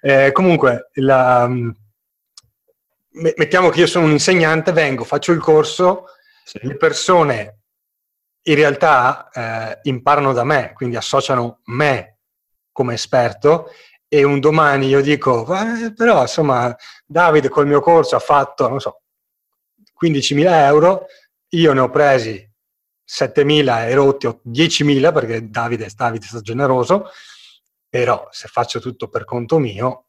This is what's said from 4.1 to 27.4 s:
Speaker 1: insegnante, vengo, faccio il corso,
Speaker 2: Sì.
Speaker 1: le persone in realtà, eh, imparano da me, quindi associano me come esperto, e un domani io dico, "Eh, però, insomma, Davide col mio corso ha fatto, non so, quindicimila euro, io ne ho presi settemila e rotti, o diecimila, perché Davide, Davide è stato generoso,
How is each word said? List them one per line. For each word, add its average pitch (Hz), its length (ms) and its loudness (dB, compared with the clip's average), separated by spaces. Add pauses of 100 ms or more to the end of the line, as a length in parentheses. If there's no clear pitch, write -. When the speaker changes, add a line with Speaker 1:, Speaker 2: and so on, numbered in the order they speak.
Speaker 1:
insegnante, 160 640 2
vengo, 135 320 -2
faccio 147 260 -4
il 165 80 2
corso, 165 680 0 (360)
Speaker 2:
Sì. - 200 -20
Speaker 1:
le 139 120 -10
persone 151 840 0 (880)
in 156 100 2
realtà, 143 760 2
eh, 113 540 -10
imparano 139 500 0
da 120 100 -2
me, 139 300 -2
quindi 120 240 -8
associano 127 680 -4
me 131 520 -4 (540)
come 120 240 -4
esperto, 131 760 -2 (380)
e 147 160 2
un 143 160 0
domani 143 480 2
io 139 140 2
dico, 135 440 0 (100)
"Eh, 226 380 -6
però, 226 280 2
insomma, 123 540 -2 (300)
Davide 151 440 2
col 143 180 0
mio 143 120 2
corso 160 360 2
ha 120 40 0
fatto, 139 480 0
non 135 140 -4
so, - 200 -10 (920)
quindicimila 151 720 2
euro, 156 400 2 (440)
io 165 240 2
ne 135 60 0
ho 127 100 0
presi 123 560 0 (600)
settemila 139 840 0
e 123 60 -2
rotti, 139 340 2
o 113 160 -8
diecimila, 147 680 0
perché 113 380 -6
Davide, 117 460 -8
Davide 113 300 -6
è - 20 -20
stato 113 160 -16
generoso, 131 680 -2 (800)